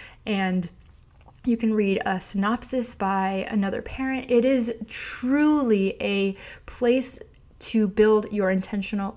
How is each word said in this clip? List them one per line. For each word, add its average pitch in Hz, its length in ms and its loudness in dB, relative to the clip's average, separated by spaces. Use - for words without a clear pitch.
And 185 460 -2
you 233 140 0
can 220 160 0
read 202 320 2
a 190 120 0
synopsis 226 760 -2
by 196 560 -2
another 196 320 -2
parent. 262 480 -6
It 240 160 6
is 240 280 2
truly 254 1120 2
a 196 340 0
place 247 560 0
to 220 280 0
build 214 460 4
your 202 180 0
intentional 196 680 -2